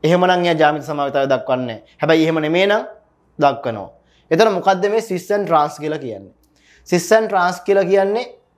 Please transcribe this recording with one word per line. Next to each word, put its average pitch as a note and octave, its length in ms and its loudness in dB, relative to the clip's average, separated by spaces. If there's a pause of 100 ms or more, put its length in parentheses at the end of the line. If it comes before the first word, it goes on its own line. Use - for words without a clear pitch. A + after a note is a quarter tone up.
එහෙමනම් F3+ 420 2
එයා E3+ 140 0
ජ්‍යාමිතික D3+ 280 0
සමායකතාවය C#3+ 400 -2
දක්වන්නේ B2+ 400 -2
නෑ. - 300 -14
හැබැයි D#3+ 280 2
එහෙම D#3+ 160 0
නෙමෙයි E3+ 260 0
නම් G#3+ 160 0 (560)
දක්වනවා. C3 500 -2 (420)
එතන G#3 220 4
මොකද්ද F#3 360 0
මේ G#3+ 120 0
cis F#3 300 -8
and G#3 160 -2
trans D3+ 320 0
කියලා D3+ 200 -6
කියන්නේ? G2+ 340 -14 (540)
cis F3 240 -2
and A3 180 4
trans F3+ 300 0
කියලා G3 260 2
කියන්නේ G3+ 400 0 (320)